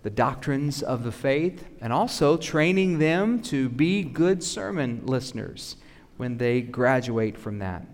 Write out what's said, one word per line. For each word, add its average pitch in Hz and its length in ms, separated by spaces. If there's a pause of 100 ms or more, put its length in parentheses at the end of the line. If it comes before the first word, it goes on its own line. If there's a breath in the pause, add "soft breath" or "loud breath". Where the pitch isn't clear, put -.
the 107 80
doctrines 135 720
of 120 180
the 117 80
faith, 143 560 (140)
and 113 120
also 165 440
training 170 640
them 202 420
to 131 260
be 165 360
good 170 360
sermon 165 640
listeners - 680 (420 loud breath)
when 123 220
they 123 220
graduate 120 760
from 104 220
that. 92 360